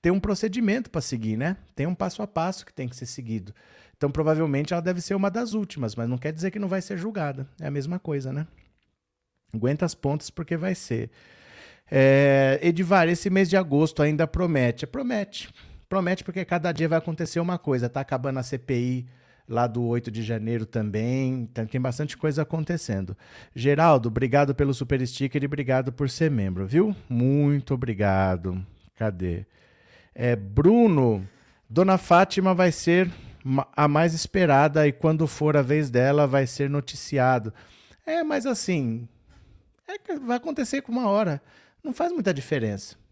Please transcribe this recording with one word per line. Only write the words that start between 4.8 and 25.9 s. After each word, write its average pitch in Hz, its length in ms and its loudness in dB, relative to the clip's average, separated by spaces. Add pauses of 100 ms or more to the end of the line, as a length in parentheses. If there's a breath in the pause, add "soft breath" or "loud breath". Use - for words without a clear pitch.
deve 180 180 -2
ser 202 160 -4
uma 196 160 0
das 226 220 -6
últimas, 147 420 -4
mas 117 140 -4
não 123 80 -2
quer 151 160 -6
dizer 180 180 -6
que 208 80 -8
não 202 80 -4
vai 185 140 -2
ser 190 160 -8
julgada. 156 500 -6 (140)
É 151 60 -8
a 143 40 -6
mesma 143 280 -4
coisa, 135 340 -6
né? 151 120 -4 (1080)
Aguenta 131 320 0
as 160 100 -4
pontas, 147 340 -4
porque 165 280 -8
vai 175 180 -4
ser. 113 340 -6 (800 loud breath)
É, 135 720 6
Edivar, 170 460 2
esse 175 220 0
mês 190 200 2
de 190 60 2
agosto 156 460 2
ainda 151 260 2
promete. 151 580 0
Promete. 240 640 -6 (380 soft breath)
Promete 185 360 -2
porque 185 200 -8
cada 175 280 -2
dia 156 180 -2
vai 165 80 2
acontecer 165 420 -4
uma 175 180 -2
coisa. 123 300 0
Tá 139 140 -4
acabando 131 380 -4
a 123 40 -6
C 127 140 -6
P 127 180 -4
I 123 320 -2 (400 soft breath)
lá 117 200 0
do 120 160 -4
oito 120 280 -2
de 113 120 -6
janeiro 110 420 -4
também. 120 760 -2
Então, 117 220 -6
tem 127 140 -4
bastante 131 380 -4
coisa 156 240 0
acontecendo. 135 760 -4 (400 loud breath)
Geraldo, 139 540 4
obrigado 135 440 2
pelo 139 200 0
super 127 340 -2
sticker 135 360 -4
e - 20 -2
obrigado 131 480 -2